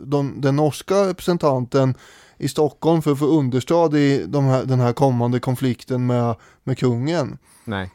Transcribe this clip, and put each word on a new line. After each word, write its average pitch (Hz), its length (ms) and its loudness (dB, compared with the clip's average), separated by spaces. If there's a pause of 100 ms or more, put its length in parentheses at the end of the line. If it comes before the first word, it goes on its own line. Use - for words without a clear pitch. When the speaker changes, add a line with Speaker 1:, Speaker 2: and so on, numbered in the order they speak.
Speaker 1:
de, 139 360 -4
den 135 160 2
norska 151 380 0 (140)
representanten 135 880 0 (440)
i 143 100 -4
Stockholm 156 540 0
för 151 100 0
att 135 60 0
få 147 80 0
understöd 147 680 2
i 139 340 2
de 139 160 0
här, 131 200 2
den 127 160 0
här 120 120 2
kommande 123 480 0
konflikten 127 640 -4
med, 120 280 0 (300)
med 131 140 -4
kungen. 131 600 -2 (260)
Speaker 2:
Nej. 95 300 -6